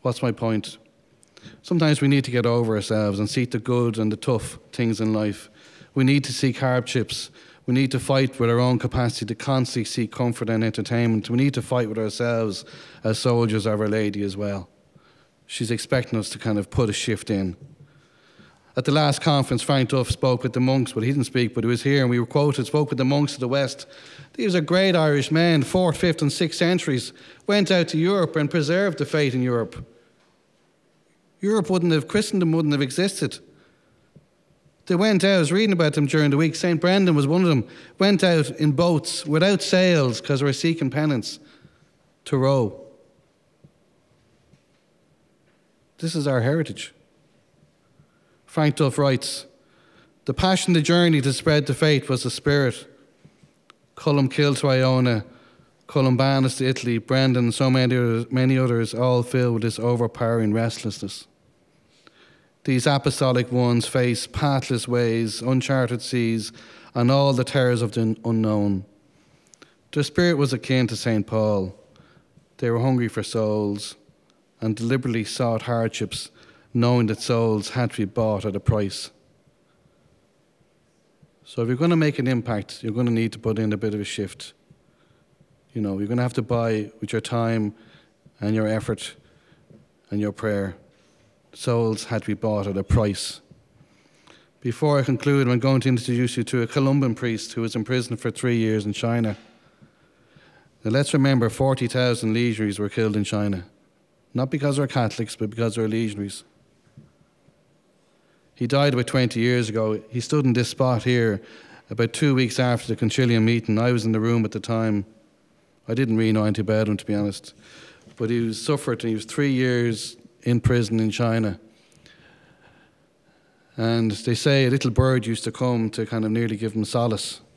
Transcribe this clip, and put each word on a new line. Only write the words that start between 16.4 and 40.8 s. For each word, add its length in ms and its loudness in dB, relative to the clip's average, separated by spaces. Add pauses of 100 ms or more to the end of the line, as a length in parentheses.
of 100 -6
put 200 0
a 40 -2
shift 360 -4
in. 260 -2 (1200)
At 60 -4
the 80 0
last 300 2
conference, 400 2
Frank 280 0
Duff 220 0
spoke 320 0
with 80 -2
the 80 -4
monks. 340 2
Well, 100 -2
he 80 0
didn't 120 0
speak, 320 -2
but 80 -2
he 60 0
was 140 0
here, 180 2
and 80 2
we 100 2
were 60 0
quoted, 400 0
"Spoke 240 0
with 80 -4
the 80 0
monks 300 2
of 40 -16
the 80 -4
West. 400 -4 (460)
These 200 -2
are 60 2
great 380 2
Irish 340 2
men, 320 4
fourth, 320 2
fifth, 260 0
and 100 2
sixth 280 -4
centuries, 540 0 (340)
went 240 2
out 180 4
to 80 -2
Europe 380 0
and 160 0
preserved 460 0
the 80 -2
faith 280 0
in 80 0
Europe." 460 -2 (1500)
Europe 300 0
wouldn't 240 2
have, 160 0
Christendom 420 0
wouldn't 220 2
have 80 0
existed. 580 -2 (1500)
They 80 0
went 280 2
out, 140 4
I 20 4
was 120 2
reading 220 2
about 200 2
them 120 2
during 240 2
the 80 4
week, 180 2
Saint 260 0
Brendan 340 4
was 100 4
one 160 2
of 60 4
them, 180 4 (320)
went 260 4
out 280 4
in 220 2
boats 520 0
without 360 2
sails 600 2
'cause 220 0
we're 100 2
seeking 360 0